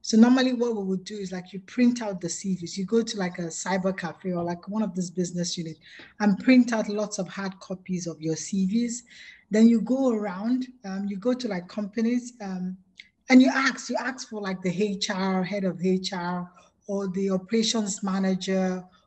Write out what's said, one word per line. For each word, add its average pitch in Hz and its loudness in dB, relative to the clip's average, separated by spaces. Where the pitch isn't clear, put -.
So - 2
normally 254 8
what 233 0
we 202 -4
would 190 -2
do 214 -12
is, 190 -8
like, 180 -10
you 190 -10
print 240 2
out 202 -6
the 170 -6
C 190 -4
Vs. 170 -8
You 190 -4
go 226 2
to, 220 -6
like, 180 -4
a 170 -6
cyber 185 -2
cafe 180 -8
or, 170 -2
like, 175 -6
one 214 -2
of 185 -4
these 175 -4
business 175 -4
units 160 -10
and 208 2
print 247 6
out 214 -2
lots 208 -4
of 180 -4
hard 190 -8
copies 185 -8
of 156 -10
your 160 -2
C 190 -2
Vs. 233 -2
Then 220 8
you 233 6
go 254 2
around, 214 -2
um, 196 -6
you 196 -6
go 240 0
to, 254 -6
like, 180 -6
companies, 226 -2
um, 185 -8
and 254 10
you 269 6
ask, 262 -2
you 247 -4
ask 254 -8
for, 214 -8
like, 190 -6
the 185 -2
H 196 -2
R, 190 0
head 190 -4
of 170 -2
H 185 0
R, 180 -4
or 196 -4
the 196 -2
operations 214 0
manager, 190 0